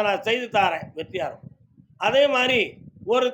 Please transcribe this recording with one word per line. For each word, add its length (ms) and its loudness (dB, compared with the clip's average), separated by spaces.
நான் 200 -2
செய்து 180 -2
தாரேன் 320 0
வெற்றியாரும். 460 -8
அதே 180 4
மாதிரி 240 2
ஒரு 200 2